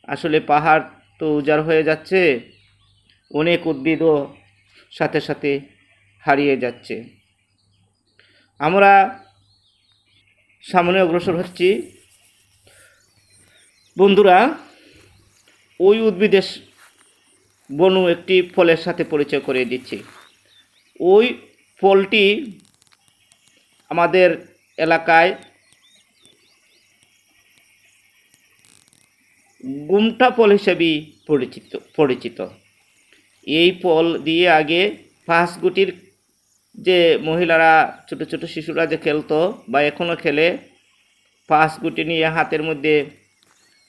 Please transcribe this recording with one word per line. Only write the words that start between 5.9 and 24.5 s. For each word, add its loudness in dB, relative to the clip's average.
হারিয়ে 0
যাচ্ছে। -10
আমরা 4
সামনে 0
অগ্রসর -2
হচ্ছি। -2
বন্ধুরা, 4
ওই 4
উদ্ভিদের 2
স-, -12
বনু 2
একটি 0
ফলের 2
সাথে -6
পরিচয় -2
করিয়ে -4
দিচ্ছি। -10
ওই 4
ফলটি 2
আমাদের 0